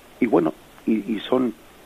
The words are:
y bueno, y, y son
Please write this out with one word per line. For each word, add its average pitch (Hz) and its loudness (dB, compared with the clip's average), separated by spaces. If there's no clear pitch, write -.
y 120 2
bueno, 156 2
y, 110 0
y 101 -4
son 127 0